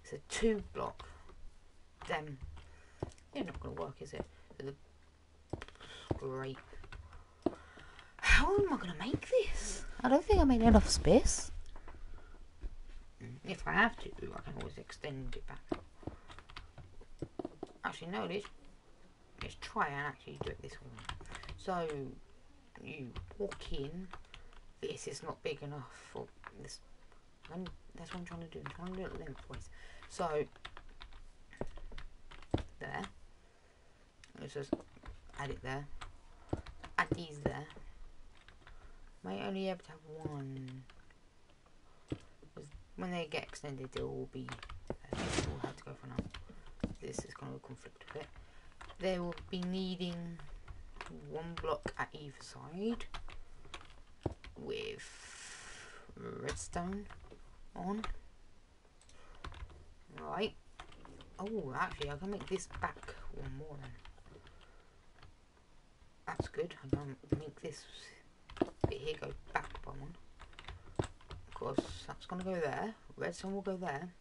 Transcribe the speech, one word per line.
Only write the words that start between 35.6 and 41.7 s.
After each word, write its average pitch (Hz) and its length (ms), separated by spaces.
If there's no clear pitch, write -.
there. 135 240
Add 180 140
these 156 320
there. 143 240
Might 196 200
only 190 260
able 180 140
to - 80
have 156 400
one. 135 520